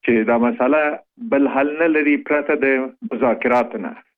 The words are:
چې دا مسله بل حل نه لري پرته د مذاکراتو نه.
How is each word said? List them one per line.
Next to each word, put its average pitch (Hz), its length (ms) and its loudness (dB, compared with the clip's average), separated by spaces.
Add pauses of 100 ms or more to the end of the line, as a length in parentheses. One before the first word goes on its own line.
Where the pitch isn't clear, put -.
چې 113 220 2
دا 117 120 2
مسله 135 600 0 (200)
بل 135 300 0
حل 139 300 -2
نه 165 80 2
لري 151 300 2
پرته 147 380 -2
د 135 120 0 (460)
مذاکراتو 123 680 0
نه. - 140 -8 (260)